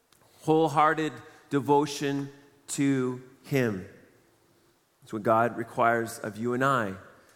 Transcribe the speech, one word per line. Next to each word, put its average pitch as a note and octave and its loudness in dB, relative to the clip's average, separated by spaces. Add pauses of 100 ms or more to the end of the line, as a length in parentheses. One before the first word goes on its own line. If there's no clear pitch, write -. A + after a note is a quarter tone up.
(420)
Wholehearted D#3 2 (380)
devotion C#3+ 0 (400)
to C3 0 (240)
him. A2+ 0 (1160)
That's - -20
what G#2+ -6
God A2+ 2
requires A#2 0
of G#2 -10
you A#2 -4
and B2 0
I, A#2+ 0 (420)